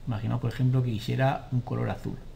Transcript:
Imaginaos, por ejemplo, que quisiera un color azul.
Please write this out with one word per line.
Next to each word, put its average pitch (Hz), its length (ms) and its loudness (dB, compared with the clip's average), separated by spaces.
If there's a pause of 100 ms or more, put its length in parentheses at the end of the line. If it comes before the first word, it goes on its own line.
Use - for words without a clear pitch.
Imaginaos, 113 340 0
por 117 120 0
ejemplo, 127 320 4
que 123 80 0
quisiera 127 580 0
un 127 120 2
color 120 280 -2
azul. - 240 -4 (220)